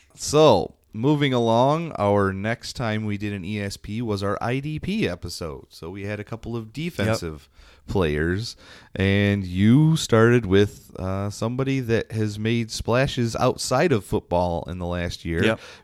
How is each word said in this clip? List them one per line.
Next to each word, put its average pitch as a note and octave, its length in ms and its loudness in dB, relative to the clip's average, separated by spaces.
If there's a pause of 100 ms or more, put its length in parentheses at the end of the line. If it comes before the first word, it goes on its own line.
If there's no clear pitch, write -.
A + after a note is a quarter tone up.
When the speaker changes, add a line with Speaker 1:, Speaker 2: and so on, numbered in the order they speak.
(140)
Speaker 1:
So, C#3 600 4 (180)
moving C#3+ 420 0
along, B2+ 640 2
our G2+ 340 2
next G#2 420 -6
time G#2+ 300 -4
we G#2 140 -4
did G#2 140 -6
an G2 120 -8
E G#2 160 -6
S G2+ 160 -6
P G#2+ 260 -8
was G#2 200 -2
our G2+ 180 -2
I B2+ 200 -2
D D3+ 180 -6
P F#3 300 -2
episode. F2 600 -10
So - 200 -14
we G2 140 -10
had G#2 160 -6
a G#2+ 40 -12
couple A2+ 320 -10
of A2 160 -10
defensive G#2+ 800 -4
Speaker 2:
Yep. - 220 -20 (140)
Speaker 1:
Players, F2 680 0 (380)
and G2+ 500 2
you A#2 520 6
started A#2 500 4
with, G2+ 520 2
uh, F#2+ 320 -4
somebody C3 500 -2
that A2+ 320 -2
has G#2+ 260 -2
made A2+ 320 -2
splashes A#2+ 640 0
outside C3 560 0
of G#2 120 2
football F2 640 -2
in F2+ 100 -8
the F2 80 -6
last F2 380 -6
year F2 200 0
Speaker 2:
Yep. A2 160 0 (240)